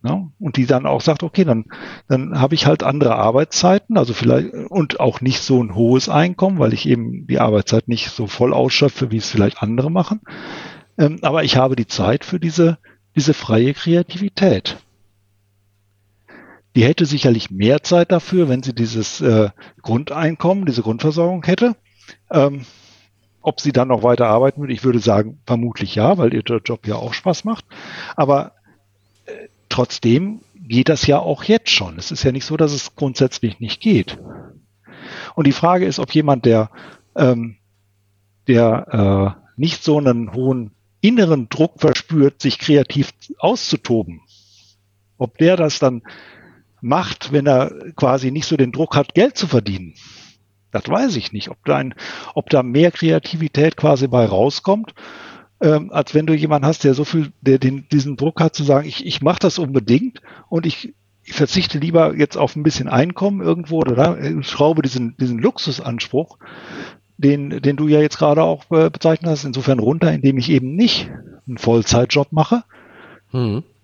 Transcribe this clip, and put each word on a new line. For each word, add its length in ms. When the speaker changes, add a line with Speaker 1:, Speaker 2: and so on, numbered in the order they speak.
Speaker 1:
Ne? 360
Und 180
die 100
dann 200
auch 140
sagt, 220
okay, 220
dann, 220
dann 320
habe 140
ich 120
halt 160
andere 340
Arbeitszeiten, 800
also 180
vielleicht, 380
und 480
auch 200
nicht 200
so 220
ein 120
hohes 340
Einkommen, 500
weil 140
ich 160
eben 380
die 140
Arbeitszeit 480
nicht 220
so 160
voll 260
ausschöpfe, 600
wie 60
es 120
vielleicht 320
andere 280
machen. 300
Ähm, 240
aber 220
ich 120
habe 200
die 100
Zeit 380
für 160
diese, 380
diese 200
freie 400
Kreativität. 1000
Die 100
hätte 220
sicherlich 440
mehr 320
Zeit 300
dafür, 360
wenn 140
sie 120
dieses, 480
äh, 260
Grundeinkommen, 840
diese 160
Grundversorgung 640
hätte. 300
Ähm, 360
ob 200
sie 120
dann 160
noch 140
weiter 240
arbeiten 340
würde, 140
ich 100
würde 140
sagen, 480
vermutlich 480
ja, 240
weil 160
ihr 80
der 160
Job 280
ja 100
auch 180
Spaß 300
macht. 200
Aber, 360
äh, 240
trotzdem 720
geht 340
das 180
ja 120
auch 260
jetzt 260
schon. 280
Es 120
ist 140
ja 80
nicht 120
so, 120
dass 160
es 220
grundsätzlich 640
nicht 200
geht. 380
Und 120
die 60
Frage 340
ist, 120
ob 140
jemand, 320
der, 260
ähm, 420
der, 880
äh, 40
nicht 220
so 160
einen 360
hohen 380
inneren 480
Druck 320
verspürt, 600
sich 160
kreativ 540
auszutoben, 840
ob 200
der 180
das 220
dann 240
macht, 520
wenn 140
er 260
quasi 340
nicht 160
so 100
den 160
Druck 240
hat, 180
Geld 220
zu 100
verdienen. 480
Das 160
weiß 280
ich 160
nicht, 180
ob 140
da 120
ein, 180
ob 160
da 120
mehr 280
Kreativität 840
quasi 320
bei 180
rauskommt, 640
ähm, 300
als 240
wenn 120
du 80
jemanden 320
hast, 180
der 100
so 100
viel, 360
der 180
den, 320
diesen 260
Druck 240
hat 140
zu 80
sagen, 240
ich, 200
ich 160
mach 160
das 200
unbedingt 600
und 160
ich, 260
ich 80
verzichte 460
lieber 360
jetzt 220
auf 200
ein 60
bisschen 260
Einkommen 520
irgendwo 380
oder 160
da, 240
ich 300
schraube 340
diesen, 340
diesen 220
Luxusanspruch, 960
den, 460
den 140
du 120
ja 140
jetzt 160
gerade 240
auch, 280
äh, 200
bezeichnet 400
hast, 140
insofern 340
runter, 340
indem 240
ich 140
eben 260
nicht 340
einen 100
Vollzeitjob 760
mache, 300
Speaker 2:
Mhm. 300